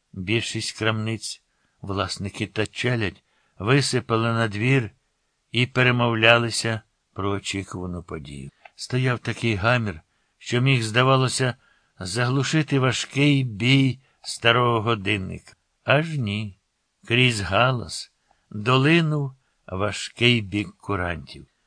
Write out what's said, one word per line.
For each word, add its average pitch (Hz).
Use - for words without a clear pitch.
більшість 107
крамниць, 110
власники 98
та 107
челядь 117
висипали 117
на 113
двір 113
і 120
перемовлялися 117
про 98
очікувану 92
подію. 71
Стояв 127
такий 113
гамір, 107
що 123
міг, 131
здавалося, 127
заглушити 131
важкий 135
бій 127
старого 117
годинника. 101
Аж 151
ні. 107
Крізь 120
галас 110
долинув 139
важкий 104
бік 101
курантів. 85